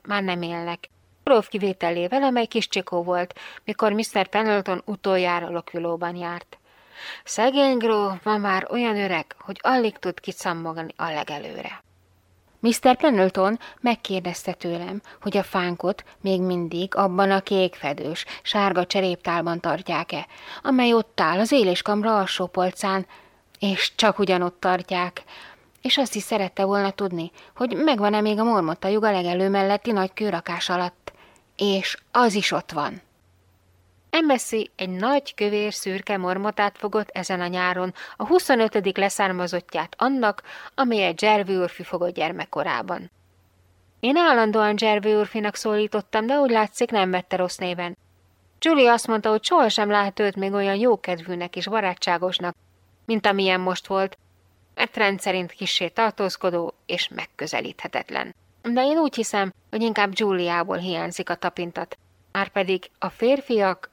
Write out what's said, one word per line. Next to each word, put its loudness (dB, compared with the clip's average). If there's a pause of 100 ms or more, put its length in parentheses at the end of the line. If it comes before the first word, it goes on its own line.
már -2
nem -2
élnek. -8 (360)
Gróf 6
kivételével, -2
amely 2
kis -2
csikó -4
volt, -2 (300)
mikor 0
Mister 0
Pendleton 0
utoljára 0
Lokvilóban -4
járt. -10 (680)
Szegény 2
gróf 0
ma 2
már 0
olyan -2
öreg, -2
hogy -14
alig 2
tud -6
kicammogni -6
a -6
legelőre. -8 (760)
Mister 4
Pendleton 2 (220)
megkérdezte -4
tőlem, -8 (200)
hogy -2
a 2
fánkot -2 (160)
még 0
mindig -2
abban 2
a 2
kékfedős, -2 (180)
sárga 0
cseréptálban -2
tartják-e, -4 (360)
amely 4
ott 2
áll 2
az 2
éléskamra 4
alsó -2
polcán, -2 (520)
és -2
csak 2
ugyanott 0
tartják, -2 (600)
és 0
azt 0
is -4
szerette -2
volna 2
tudni, -4 (260)
hogy -2
megvan-e 2
még 2
a 2
mormotta 0
lyuk 2
a 4
legelő 0
melletti 2
nagy 0
kőrakás -4
alatt, -4 (440)
és 0 (120)
az 4
is 0
ott -4
van. -6 (1080)
Embassy 0
egy -6
nagy, 0
kövér, -2
szürke -6
mormotát -2
fogott -2
ezen -6
a -4
nyáron, -2 (220)
a -6
huszonötödik 4
leszármazottját -2
annak, 0 (320)
amelyet 2
Jervy 4
úrfi -2
fogott -2
gyermekkorában. -4 (880)
Én 2
állandóan 4
Jervy 2
úrfinak 0
szólítottam, -2
de 2
úgy 4
látszik, 0
nem 2
vette -2
rossz -2
néven. -6 (640)
Julie 6
azt 2
mondta, 0
hogy 2
sohasem 4
lát 2
őt 2
még -2
olyan 0
jókedvűnek 0
és -6
barátságosnak, -2 (480)
mint 0
amilyen 2
most -4
volt, -2 (560)
mert -2
rendszerint 0
kissé -4
tartózkodó -2 (120)
és -4
megközelíthetetlen. -8 (280)
De 0
én 2
úgy 0
hiszem, -2 (180)
hogy -4
inkább 2
Juliából 0
hiányzik -4
a -2
tapintat. -6 (340)
Márpedig -2
a -4
férfiak, 0